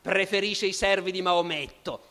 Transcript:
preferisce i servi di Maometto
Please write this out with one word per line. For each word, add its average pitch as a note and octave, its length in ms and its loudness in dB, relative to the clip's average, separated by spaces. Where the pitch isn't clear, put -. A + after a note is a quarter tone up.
preferisce G3 640 0
i F#3+ 80 0
servi F#3+ 380 2
di F#3 100 -4
Maometto E3+ 880 -2